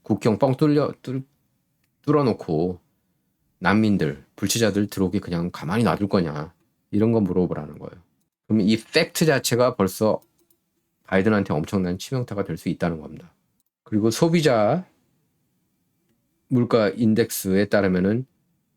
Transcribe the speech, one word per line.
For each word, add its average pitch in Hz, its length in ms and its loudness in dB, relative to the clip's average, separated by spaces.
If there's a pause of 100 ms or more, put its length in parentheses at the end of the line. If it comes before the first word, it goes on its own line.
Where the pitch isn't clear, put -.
국경 110 360 0
뻥 135 180 2
뚫려-, 151 440 0
뚫-, 131 220 -8 (800)
뚫어놓고 92 800 0 (800)
난민들, 90 680 0 (100)
불체자들 104 520 0
들어오게 95 320 -2
그냥 85 320 -6
가만히 98 320 -4
놔둘 95 260 0
거냐? 80 440 -4 (380)
이런 110 200 2
거 113 100 2
물어보라는 80 580 -2
거예요. - 220 -18 (460)
그럼 110 140 2
이 110 160 4
팩트 - 480 0
자체가 123 500 2
벌써 101 460 0 (840)
바이든한테 98 480 2
엄청난 90 440 -2
치명타가 120 460 -6
될 - 140 -8
수 - 120 -6
있다는 82 320 -4
겁니다. 76 320 -18 (500)
그리고 110 280 0
소비자 151 720 2 (1600)
물가 117 420 2
인덱스에 104 760 0
따르면은 101 600 0 (520)